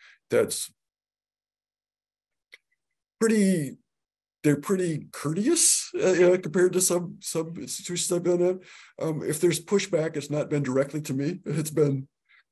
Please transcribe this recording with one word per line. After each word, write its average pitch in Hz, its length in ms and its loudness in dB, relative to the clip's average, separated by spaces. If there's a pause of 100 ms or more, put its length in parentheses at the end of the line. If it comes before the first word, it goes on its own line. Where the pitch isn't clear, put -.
(320)
that's - 420 0 (2500)
pretty, 196 580 2 (680)
they're 147 120 4
pretty 170 560 -2
courteous, - 840 0
uh, 185 200 2
you 165 80 4
know, 180 180 6
compared 180 340 2
to 180 80 0
some, 175 380 -2
some 165 380 -6
institutions - 540 -8
I've 175 120 0
been 180 180 2
at. 185 160 2 (420)
Um, 156 220 -4
if 151 180 -4
there's 170 240 2
pushback, 165 540 -2
it's 143 140 -8
not 147 180 -2
been 147 140 0
directly 135 380 0
to 147 120 -6
me. 139 320 -4
It's 151 240 -4
been 139 380 2 (440)